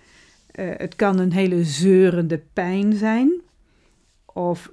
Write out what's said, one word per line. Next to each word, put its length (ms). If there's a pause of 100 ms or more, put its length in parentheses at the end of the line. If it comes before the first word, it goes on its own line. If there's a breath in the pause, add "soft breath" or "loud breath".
(520 soft breath)
Eh, 260
het 180
kan 240
een 120
hele 320
zeurende 800 (120)
pijn 400
zijn. 480 (840)
Of, 480